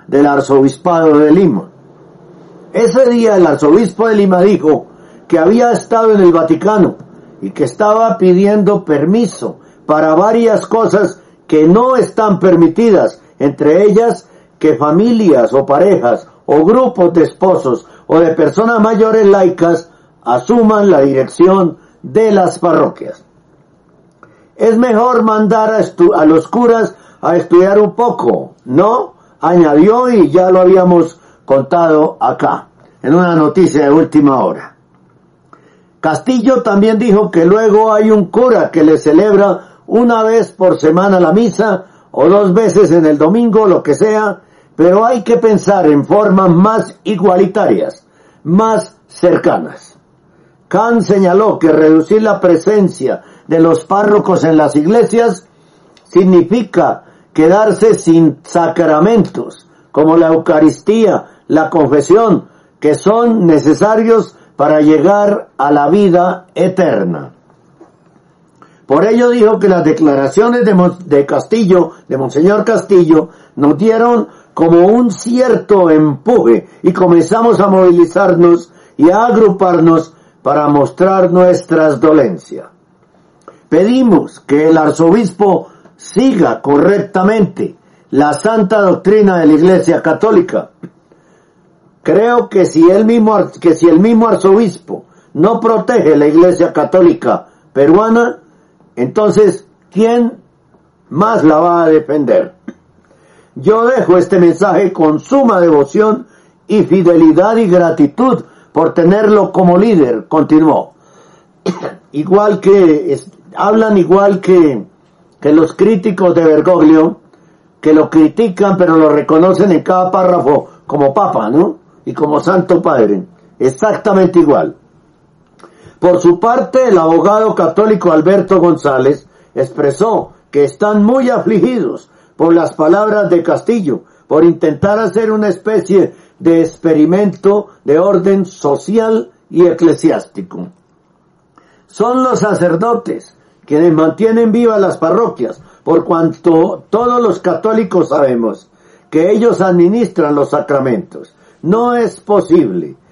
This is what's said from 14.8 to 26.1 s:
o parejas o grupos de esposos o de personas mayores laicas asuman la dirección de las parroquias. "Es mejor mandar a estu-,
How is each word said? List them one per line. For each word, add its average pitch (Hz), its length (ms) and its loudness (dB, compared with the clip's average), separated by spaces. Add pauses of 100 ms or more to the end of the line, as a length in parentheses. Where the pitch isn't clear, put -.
o 139 120 0
parejas 143 640 -2 (180)
o 151 180 0
grupos 202 500 0
de 165 100 2
esposos 147 640 -2 (180)
o 160 140 0
de 160 160 0
personas 196 440 0
mayores 220 460 0
laicas 180 640 0 (340)
asuman 214 680 0
la 147 100 4
dirección 160 760 0 (260)
de 214 280 0
las 185 280 0
parroquias. - 680 -4 (1300)
"Es 220 220 0
mejor 240 460 0
mandar 214 500 -2
a 220 60 -2
estu-, 185 360 0